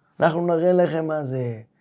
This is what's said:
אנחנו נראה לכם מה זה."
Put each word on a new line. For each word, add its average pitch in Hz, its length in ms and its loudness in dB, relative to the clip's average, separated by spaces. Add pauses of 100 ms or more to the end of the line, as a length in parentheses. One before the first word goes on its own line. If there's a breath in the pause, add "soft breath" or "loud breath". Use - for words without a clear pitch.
(200)
אנחנו 170 280 2
נראה 170 240 2
לכם 160 360 2
מה 156 160 -4
זה." 123 380 -6 (200)